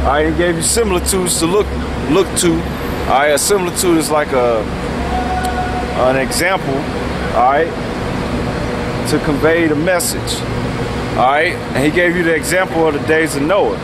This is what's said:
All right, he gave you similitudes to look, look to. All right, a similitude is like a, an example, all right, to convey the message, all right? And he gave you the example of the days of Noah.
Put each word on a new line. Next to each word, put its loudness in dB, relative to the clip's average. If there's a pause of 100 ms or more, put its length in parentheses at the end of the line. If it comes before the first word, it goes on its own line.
All 2
right, 2
he 2
gave 2
you -2
similitudes 0
to 0
look, 2 (460)
look 4 (100)
to. 2 (540)
All 4
right, 4
a 2
similitude 2
is 0
like 0
a, 2 (1500)
an 2
example, 0 (600)
all 4
right, 2 (1400)
to 2
convey 2
the 2
message, -2 (760)
all 4
right? 2 (180)
And 0
he 4
gave 2
you 0
the 2
example 0
of 2
the -2
days 2
of 0
Noah. 2